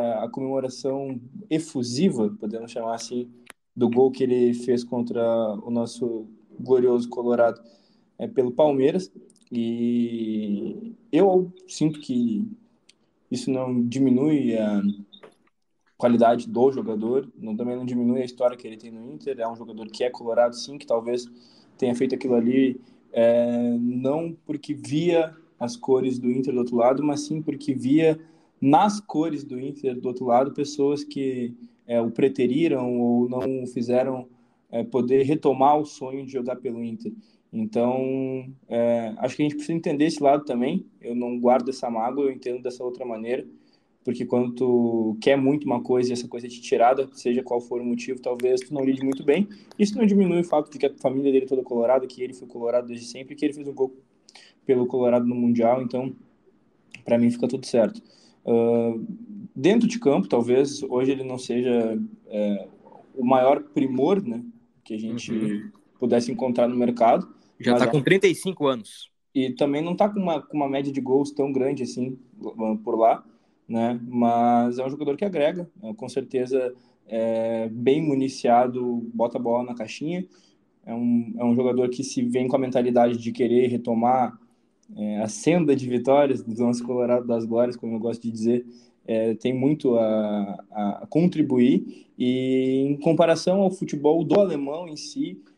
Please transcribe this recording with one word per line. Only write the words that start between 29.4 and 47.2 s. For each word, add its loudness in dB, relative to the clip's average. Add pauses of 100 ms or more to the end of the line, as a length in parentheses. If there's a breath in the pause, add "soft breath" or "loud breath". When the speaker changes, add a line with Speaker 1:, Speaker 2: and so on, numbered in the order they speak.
Speaker 1:
do -10
Inter, -6
do -6
outro -6
lado, 4
pessoas -2
que, -4 (320 loud breath)
é, 0
o 0
preteriram 0
ou 2
não -4
o -8
fizeram, -2 (460 soft breath)
é, -2
poder 2
retomar 4
o 0
sonho -10
de -14
jogar -4
pelo -8
Inter. -8 (400 loud breath)
Então, -2 (200)
é, 0
acho -4
que -2
a 2
gente -2
precisa -4
entender 0
esse -2
lado 4
também. -2 (160)
Eu -10
não -4
guardo 2
essa -6
mágoa, -2
eu 0
entendo -8
dessa -8
outra -8
maneira, -6 (560 soft breath)
porque -4
quando 0
tu 2
quer 4
muito 0
uma -2
coisa 0
e -4
essa -8
coisa -10
é -12
te -18
tirada, 2
seja -2